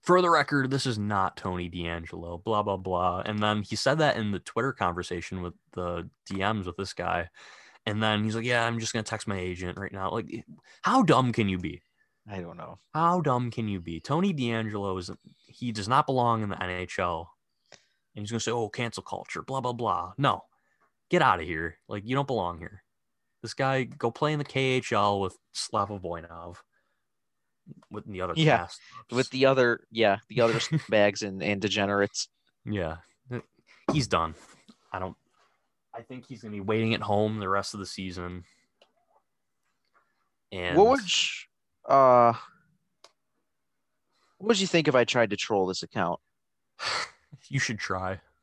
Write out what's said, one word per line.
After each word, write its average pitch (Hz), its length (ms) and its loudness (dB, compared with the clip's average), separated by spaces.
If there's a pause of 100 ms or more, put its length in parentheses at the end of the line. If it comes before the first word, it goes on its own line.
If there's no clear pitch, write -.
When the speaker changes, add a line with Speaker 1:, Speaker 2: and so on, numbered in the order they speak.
Speaker 1:
"For 180 200 6
the 180 80 4
record, 143 420 2
this 135 160 -2
is 113 100 0
not 104 400 0
Tony 90 320 -4
D'Angelo, 85 680 -8
blah, 107 240 0
blah, 101 140 0
blah." 92 480 0
And 107 180 -2
then 107 180 2
he 104 140 -6
said 139 240 0
that 151 180 4
in 107 140 -2
the 95 80 -4
Twitter - 340 -2
conversation 87 680 -4
with 87 120 -8 (200)
the 87 360 -6 (160)
D 98 120 -6
Ms 98 280 -2
with 87 120 -8
this 95 160 -6
guy. 87 360 -2 (560)
And 107 160 0
then 107 220 2
he's 110 120 -2
like, 113 100 -4
"Yeah, 120 200 2
I'm 117 140 -2
just 113 140 -6
gonna 110 100 -2
text - 240 -6
my 101 100 -2
agent 90 400 -6
right 98 140 -8
now." 95 200 -6
Like, 110 340 -8 (360)
how 240 220 4
dumb 127 300 6
can 107 160 2
you 92 100 -2
be? 87 220 -8 (480)
Speaker 2:
I 98 120 -8
don't 170 160 -14
know. - 220 -14 (140)
Speaker 1:
How 170 280 2
dumb 123 300 0
can 113 160 -4
you 98 120 -2
be? 85 220 -8
Tony 175 320 0
D'Angelo 110 640 -2
is, 92 140 -8 (340)
he - 260 -8
does 104 160 -4
not 135 180 4
belong 120 360 2
in 104 80 -2
the 95 140 -6
N 90 60 -4
H 90 300 -6
L. 87 340 -4 (840)
And 104 80 -10
he's 104 80 -8
gonna 117 80 -2
say, 110 120 -2
"Oh, 117 180 -2
cancel 117 340 -6
culture, - 380 -10
blah, 131 200 -6
blah, 123 120 -4
blah." 95 440 -2
No, 135 280 0 (640)
get 175 120 4
outta 95 220 4
here. 82 340 -6 (100)
Like, 104 200 -8
you 127 80 -2
don't 139 120 0
belong 87 320 -2
here. 87 240 -16 (600)
This 113 100 -10
guy, 135 300 0
go 117 260 -4
play 151 240 0
in 147 60 -2
the 143 60 -4
K - 140 -2
H 131 320 0
L 101 300 4
with 92 160 -4 (160)
Slava 101 460 -2
Voinov, 85 580 -10 (1300)
with 101 160 -12
the 95 140 -10
other 90 140 -4
Speaker 2:
Yeah, 151 220 6
Speaker 1:
cast - 240 -6 (180)
ups. - 160 -10
Speaker 2:
with 123 140 0
the 131 160 2
other, 131 460 4
yeah, 110 260 4 (100)
the 110 140 0
other 117 180 4
Speaker 1:
<laughs> - 300 -2
Speaker 2:
bags 104 320 4
and, 95 220 -6
and 98 180 0
degenerates. 101 680 0 (380)
Speaker 1:
Yeah, 87 320 -4 (960)
he's 139 140 2
done. 82 260 0 (580)
I 98 60 -10
don't, 92 180 -8 (800)
I 120 60 -12
think 127 240 -16
he's 120 160 -16
gonna 110 140 -12
be 101 60 -8
waiting 110 340 2
at - 60 -4
home 107 380 0
the 98 80 -4
rest 98 280 0
of 104 40 -10
the 95 60 -8
season. 90 580 -10 (2000)
And 90 240 -2
Speaker 2:
What 202 120 8
would 269 140 6
you, - 920 -4
uh, 123 400 8 (2000)
what 190 100 -8
would 208 100 6
you 190 80 0
think 160 200 4
if 131 80 4
I 123 80 8
tried 113 260 4
to 101 80 -2
troll 98 300 2
this 92 160 -4
account? 87 360 -2 (600)
Speaker 1:
<sighs> - 100 -4 (600)
You 135 100 0
should 113 200 -2
try. 92 400 -4 (240)